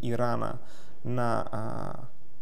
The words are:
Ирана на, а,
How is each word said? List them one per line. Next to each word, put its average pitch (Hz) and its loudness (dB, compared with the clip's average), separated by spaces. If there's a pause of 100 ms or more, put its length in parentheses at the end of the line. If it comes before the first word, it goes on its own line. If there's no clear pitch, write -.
Ирана 117 0 (440)
на, 120 2
а, 110 0 (380)